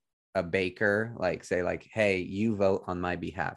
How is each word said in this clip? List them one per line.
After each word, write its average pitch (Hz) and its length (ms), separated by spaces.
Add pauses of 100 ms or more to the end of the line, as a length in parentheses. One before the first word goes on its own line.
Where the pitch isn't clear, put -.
(360)
a 92 60
baker, 101 720
like, - 280
say, 90 180
like, 87 300
"Hey, 101 260
you 98 380
vote 95 320
on 90 120
my 87 140
behalf, 80 420